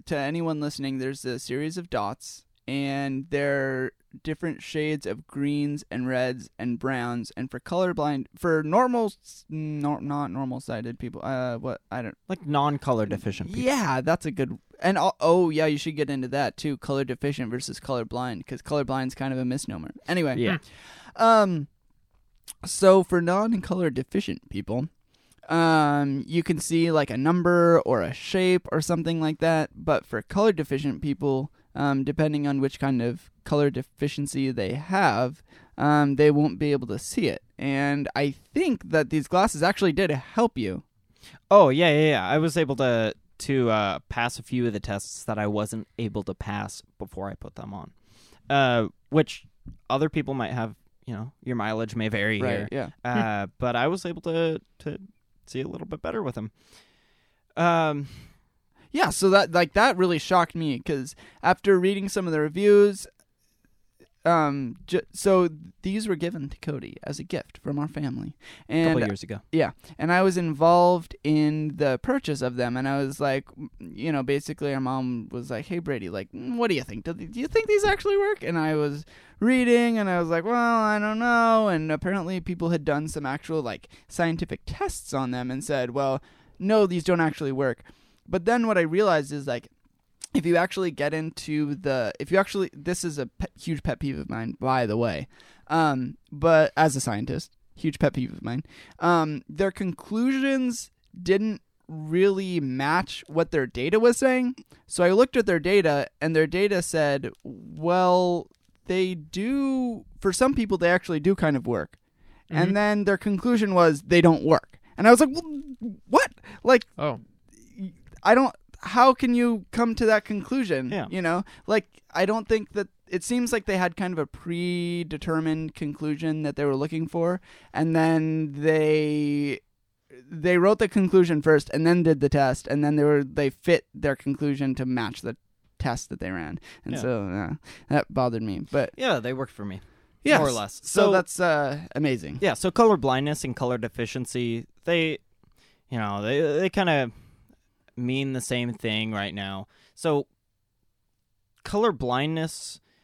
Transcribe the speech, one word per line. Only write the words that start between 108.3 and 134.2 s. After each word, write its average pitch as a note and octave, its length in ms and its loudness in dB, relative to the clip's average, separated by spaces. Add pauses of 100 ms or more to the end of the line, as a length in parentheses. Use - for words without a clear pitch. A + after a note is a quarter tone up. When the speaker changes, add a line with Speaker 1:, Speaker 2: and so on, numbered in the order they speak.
Speaker 1:
they F#3 300 0
do, B3 880 -4 (160)
for G3 120 2
some C4 220 2
people, G3+ 240 0
they E3+ 120 4
actually F3 280 0
do E3+ 160 4
kind D#3 220 2
of B2 100 -6
work." G#2+ 320 -4 (500)
Speaker 3:
Mm-hmm. D#3+ 140 0
Speaker 1:
And F#3+ 140 2
then G#3 300 2
their G3 120 2
conclusion G#3 560 0
was, E3 280 6
"They E3+ 180 4
don't E3+ 240 8
work." - 340 2 (180)
And G#3 120 6
I - 20 12
was A#3+ 80 12
like, C#4 140 4
"Well, D#4 300 -8 (460)
what?" - 220 4 (320)
Like, B3 240 4 (100)
Speaker 3:
Oh. C#3+ 220 -4 (1040)
Speaker 1:
I G#3 120 6
don't, C4 200 4 (260)
how B3 340 4
can A#3+ 200 0
you A#3+ 380 0
come A#3 220 0
to A#3+ 100 -2
that G#3+ 220 2
conclusion? G3 640 -4
Speaker 2:
Yeah. F3+ 200 -4
Speaker 1:
You F#3 120 -4
know, F3 200 0 (240)
like, - 360 -2 (100)
I F3+ 140 0
don't G#3+ 200 -2
think A3 280 0
that, G3+ 140 -4 (200)
it F3+ 160 -4
seems A#3+ 260 -2
like A3 140 -2
they F#3+ 140 -2
had F3+ 180 0
kind F#3 160 -4
of E3 60 -4
a D3 80 -2
predetermined E3+ 1500 -4
conclusion D#3 680 -4
that D3 140 -4
they D3 100 0
were C#3 100 0
looking D#3 320 -4
for, E3+ 320 -2 (320)
and D#3+ 240 0
then D#3+ 560 2
they, D3+ 1080 0 (720)
they E3+ 280 2
wrote G3 220 6
the A3 80 4
conclusion F3+ 520 6
first, D3+ 320 6
and D#3+ 140 0
then F3 160 6
did D#3+ 180 4
the C#3+ 80 4
test, C#3 380 2
and D3 180 0
then D3 120 2
they D3 80 4
were, D3 200 4
they C#3 240 -2
fit - 460 0
their C#3+ 220 -2
conclusion C#3 580 -2